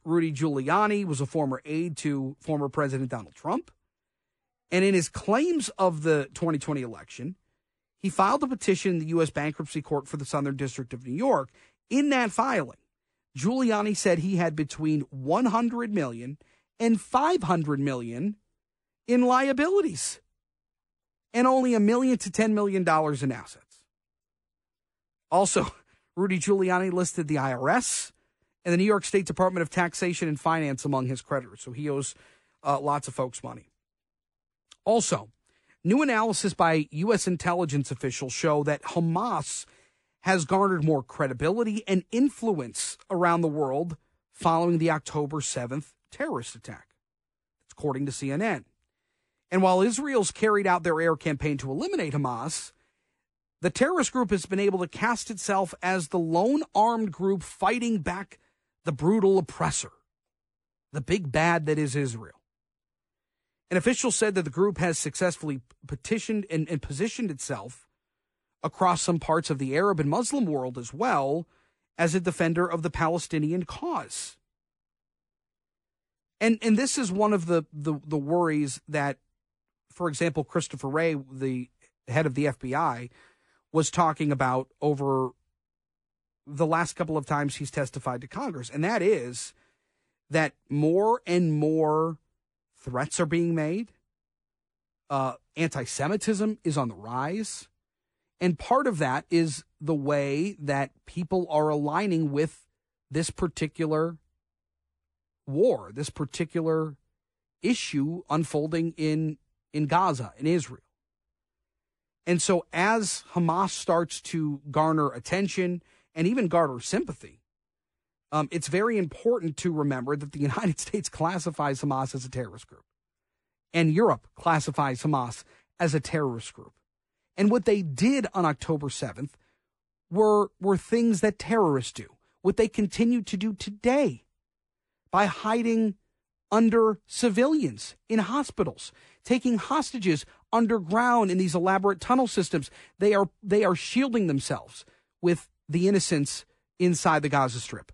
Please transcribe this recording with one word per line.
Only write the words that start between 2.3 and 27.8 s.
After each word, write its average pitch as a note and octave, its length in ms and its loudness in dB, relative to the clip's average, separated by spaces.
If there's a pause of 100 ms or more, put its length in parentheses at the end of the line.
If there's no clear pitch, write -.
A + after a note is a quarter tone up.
former D3 300 -4
President C3+ 400 -2
Donald A2+ 260 -10
Trump. A3+ 340 -4 (1000)
And F#3 140 4
in G3 80 4
his F3 160 2
claims D4 680 0
of F3 260 0
the D3+ 300 2
twenty E3 240 -2
twenty C#3 240 -4
election, A#2+ 540 -12 (680)
he G3 80 -2
filed A3+ 340 2
a C4+ 40 2
petition G3 440 0
in E3+ 80 0
the D#3 80 -4
U E3 140 2
S D#3 80 2
Bankruptcy D3+ 520 -6
Court C#3 260 -4
for D#3 100 -8
the C#3 80 -8
Southern C#3 300 -4
District C3 380 -8
of B2 120 -14
New B2 80 -8
York. G3+ 360 0 (400)
In C#4+ 200 2
that B3 220 2
filing, A3+ 480 -2 (580)
Giuliani G#3+ 580 2
said E3+ 240 2
he F#3 180 0
had E3 180 0
between D3+ 540 -2
one D3 360 0
hundred A#3 480 0
million B2+ 440 -4 (420)
and A3+ 200 4
five D4 440 2
hundred D3+ 360 0
million C3 560 -4 (720)
in B3 140 4
liabilities C4+ 1000 2 (1120)
and B3 140 4
only B3+ 260 4
a A3+ 60 4
million A#3+ 380 4
to - 140 -10
ten A3 220 2
million G3+ 300 0
dollars D#3 380 2
in C3+ 100 0
assets. - 500 -14 (1500)
Also, F3+ 380 4 (260)
<laughs> - 220 -20
Rudy F#3 240 0
Giuliani F#3 520 2
listed F3 360 -2
the D3+ 100 0
I C3 160 0
R C3 160 0
S - 420 0 (520)